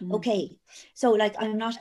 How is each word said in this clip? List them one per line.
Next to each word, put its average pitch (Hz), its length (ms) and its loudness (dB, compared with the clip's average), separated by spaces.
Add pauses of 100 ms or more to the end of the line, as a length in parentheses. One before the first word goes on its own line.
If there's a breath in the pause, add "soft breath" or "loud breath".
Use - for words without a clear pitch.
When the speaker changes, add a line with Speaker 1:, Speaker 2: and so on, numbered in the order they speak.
Speaker 1:
Mm. 180 140 -6
Speaker 2:
okay. 202 440 -2 (360 loud breath)
So, 240 180 4
like, 208 260 2
I'm 214 180 -2
not 226 240 -4